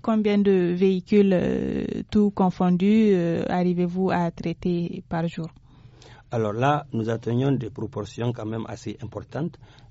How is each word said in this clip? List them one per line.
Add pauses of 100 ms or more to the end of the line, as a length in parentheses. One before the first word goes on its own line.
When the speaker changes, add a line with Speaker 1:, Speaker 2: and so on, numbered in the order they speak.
Speaker 1:
combien
de
véhicules,
euh, (260)
tout
confondus,
euh,
arrivez-vous
à
traiter
par
jour ? (840)
Speaker 2:
Alors
là,
nous
atteignons
des
proportions
quand
même
assez
importantes. (340)